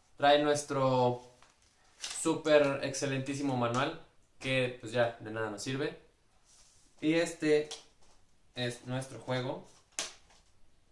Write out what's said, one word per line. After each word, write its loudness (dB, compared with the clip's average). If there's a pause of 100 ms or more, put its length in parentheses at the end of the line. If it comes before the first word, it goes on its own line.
(160)
Trae 6
nuestro 2 (580)
súper 2
excelentísimo -2
manual, 0 (340)
que -2
pues -12
ya 2
de -10
nada -4
nos -10
sirve. -4 (1000)
Y 2
este 2 (840)
es -6
nuestro -8
juego, -6 (1300)